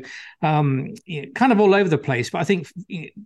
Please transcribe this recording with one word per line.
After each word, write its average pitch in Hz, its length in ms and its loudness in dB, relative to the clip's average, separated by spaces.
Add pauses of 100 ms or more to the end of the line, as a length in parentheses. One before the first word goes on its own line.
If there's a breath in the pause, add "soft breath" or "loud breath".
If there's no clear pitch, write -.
(420 loud breath)
um, 147 520 0 (100)
you 151 200 -10
know, - 120 -16
kind 254 160 4
of 202 80 4
all 196 160 6
over 196 140 4
the 156 80 2
place. 123 320 -2
But 180 100 -6
I 160 60 -2
think, 180 260 -2 (160)
you 170 140 -12
know, - 60 -16 (180)